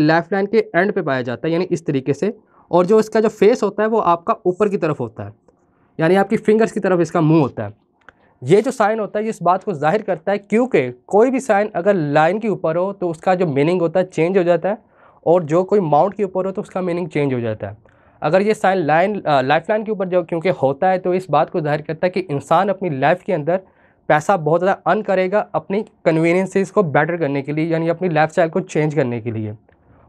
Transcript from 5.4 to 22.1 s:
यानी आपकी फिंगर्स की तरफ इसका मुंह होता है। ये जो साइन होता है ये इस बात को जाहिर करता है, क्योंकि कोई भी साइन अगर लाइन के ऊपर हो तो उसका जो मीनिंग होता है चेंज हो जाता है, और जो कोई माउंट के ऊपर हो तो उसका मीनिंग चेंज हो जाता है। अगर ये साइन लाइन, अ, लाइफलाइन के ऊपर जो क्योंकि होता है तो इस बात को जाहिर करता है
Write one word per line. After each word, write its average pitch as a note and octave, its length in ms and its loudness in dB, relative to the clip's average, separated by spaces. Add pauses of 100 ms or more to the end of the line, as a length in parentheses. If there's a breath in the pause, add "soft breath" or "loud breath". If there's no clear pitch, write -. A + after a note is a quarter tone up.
यानी D#3+ 160 4
आपकी G3 220 2
फिंगर्स G#3+ 360 2
की G#3+ 80 -6
तरफ F#3 200 0
इसका E3+ 200 0
मुंह D#3+ 200 4
होता A2+ 240 -2
है। G2+ 100 -12 (680 soft breath)
ये D#3+ 200 4
जो C4 80 -2
साइन A3 300 0
होता G3+ 180 -6
है A3 60 -4
ये A3+ 60 -4
इस G#3 120 -10
बात F3+ 220 0
को G#3 80 -6
जाहिर D#3+ 300 0
करता F#3 300 -4
है, G3+ 60 -2
क्योंकि G3+ 520 0 (160)
कोई A3 240 4
भी B3+ 100 -2
साइन G#3 340 0
अगर G3+ 200 0
लाइन D#3 440 2
के A3 100 -4
ऊपर E3+ 280 -2
हो F#3+ 160 -2
तो F3+ 180 -4
उसका F#3 240 0
जो F3+ 120 0
मीनिंग D#3 340 2
होता E3 200 0
है F3+ 60 0
चेंज F#3 320 0
हो F3 60 2
जाता E3+ 240 0
है, A3+ 100 -4 (480 soft breath)
और F3 180 4
जो E3 200 0
कोई G3+ 160 2
माउंट D#3+ 340 2
के G#3+ 100 -4
ऊपर F#3+ 220 -4
हो F#3+ 60 -4
तो G#3 100 -8
उसका F#3 180 -8
मीनिंग F3 280 -4
चेंज C#3+ 260 -2
हो A#2+ 60 -2
जाता A2 280 -6
है। G2+ 140 -16 (400 soft breath)
अगर F3 200 2
ये G#3+ 120 0
साइन F#3+ 240 0
लाइन, E3+ 420 0
अ, D3 200 2
लाइफलाइन E3 440 0
के A3 80 -6
ऊपर F#3+ 160 -4
जो F3+ 140 0
क्योंकि E3+ 260 -4 (100)
होता C#3+ 300 0
है F#3 100 2
तो F3+ 160 -2
इस F#3 160 -4
बात D3 200 2
को F3+ 100 -2
जाहिर D3+ 220 -2
करता D#3+ 240 -6
है F3+ 40 2